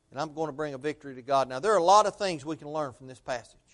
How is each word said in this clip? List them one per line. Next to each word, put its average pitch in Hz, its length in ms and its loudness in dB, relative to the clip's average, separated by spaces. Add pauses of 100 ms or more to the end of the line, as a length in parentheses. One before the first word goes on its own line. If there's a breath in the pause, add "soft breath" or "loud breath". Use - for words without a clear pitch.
(100)
And 123 80 -16
I'm 151 140 -6
going 156 140 -4
to 147 60 -6
bring 147 200 -6
a 135 60 -8
victory 143 360 -6
to 123 80 -16
God." 131 260 2
Now, 127 100 -6
there 196 140 2
are 202 60 6
a 170 40 2
lot 202 240 8
of 190 100 -6
things 175 280 -6
we 156 120 -8
can 147 120 -16
learn 147 240 -6
from 131 140 -20
this 127 140 -20
passage. 120 400 -10 (140)